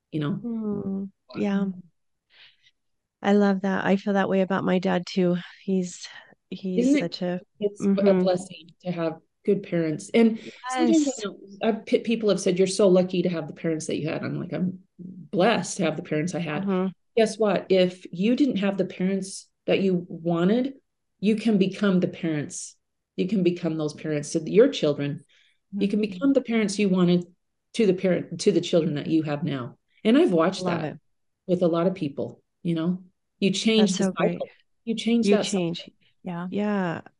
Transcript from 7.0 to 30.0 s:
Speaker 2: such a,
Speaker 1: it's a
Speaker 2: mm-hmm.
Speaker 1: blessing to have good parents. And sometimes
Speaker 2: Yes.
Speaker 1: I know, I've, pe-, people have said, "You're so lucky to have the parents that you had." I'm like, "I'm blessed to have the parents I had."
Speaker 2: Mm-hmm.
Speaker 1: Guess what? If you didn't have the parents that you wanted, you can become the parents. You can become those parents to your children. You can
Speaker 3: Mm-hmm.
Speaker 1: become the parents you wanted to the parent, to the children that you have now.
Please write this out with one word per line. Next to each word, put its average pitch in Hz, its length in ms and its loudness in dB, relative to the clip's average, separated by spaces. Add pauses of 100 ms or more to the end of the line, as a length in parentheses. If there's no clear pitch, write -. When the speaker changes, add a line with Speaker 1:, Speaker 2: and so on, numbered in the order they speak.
Speaker 2:
such 170 220 -6
a, 180 180 -2 (200)
Speaker 1:
it's 202 200 -4
a 208 80 -2
Speaker 2:
mm-hmm. 196 340 4
Speaker 1:
blessing 180 480 -2 (140)
to 180 80 -4
have 160 260 -4 (280)
good 196 160 2
parents. 160 500 -4
And 226 260 4 (300)
sometimes 294 380 4
Speaker 2:
Yes. 247 180 -4
Speaker 1:
I 202 40 -4
know, 180 80 -12 (260)
I've, 220 240 -2
pe-, - 140 2
people 220 280 0
have 185 120 2
said, 180 180 0
"You're 185 80 4
so 190 220 4
lucky 180 340 4
to 180 80 0
have 160 160 -4
the - 80 -12
parents 160 320 -4
that - 100 -4
you 147 120 -4
had." 156 140 -4
I'm 139 160 -6
like, - 140 -8
"I'm 180 280 -4 (180)
blessed 185 800 -2
to 170 60 0
have 156 120 -2
the 170 60 -6
parents 160 320 -4
I 151 60 -4
had." 160 240 -4
Speaker 2:
Mm-hmm. 190 240 0 (280)
Speaker 1:
Guess 214 220 2
what? 208 320 0
If 185 420 2
you 202 240 0
didn't 254 200 2
have 196 200 0
the 190 80 0
parents 190 640 -4 (180)
that - 140 2
you 180 280 0
wanted, 175 640 0 (460)
you 214 160 2
can 220 200 0
become 190 440 2
the 175 80 0
parents. - 680 -6 (400)
You 190 120 -2
can 190 140 0
become 175 360 0
those 151 160 -4
parents 147 380 -6
to 160 180 -4
your 208 180 8
children. 143 560 -2 (520)
You 202 120 0
can 208 120 0
Speaker 3:
Mm-hmm. 208 120 -2
Speaker 1:
become 277 220 2
the 269 80 2
parents 220 360 0
you 208 100 2
wanted 180 380 4 (480)
to 226 120 2
the 185 80 4
parent, 175 460 -2
to 208 120 2
the 165 80 0
children 156 340 0
that 143 120 -6
you 160 160 0
have 147 200 -4
now. 139 340 -6 (280)